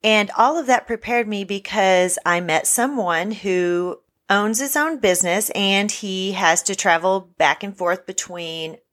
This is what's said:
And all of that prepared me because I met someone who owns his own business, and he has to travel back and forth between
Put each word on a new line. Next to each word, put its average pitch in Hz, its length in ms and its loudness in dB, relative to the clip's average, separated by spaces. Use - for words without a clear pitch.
And 214 320 2
all 269 200 4
of 285 120 -4
that 247 180 2
prepared 233 400 -2
me 208 160 -6
because 190 800 2
I 175 140 2
met 165 300 0
someone 214 640 0
who 180 640 -2
owns 208 300 2
his 277 160 -4
own 302 220 0
business, 185 520 2
and 202 400 0
he 190 400 -6
has 180 320 2
to 196 140 -4
travel 185 520 2
back 151 260 2
and 202 120 -10
forth 180 300 -2
between 160 720 -10